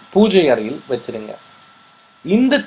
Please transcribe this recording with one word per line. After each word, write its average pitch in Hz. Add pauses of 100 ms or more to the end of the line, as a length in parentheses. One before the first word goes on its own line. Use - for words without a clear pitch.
பூஜை 196
அறையில் 113
வச்சிருங்க. 113 (920)
இந்த 254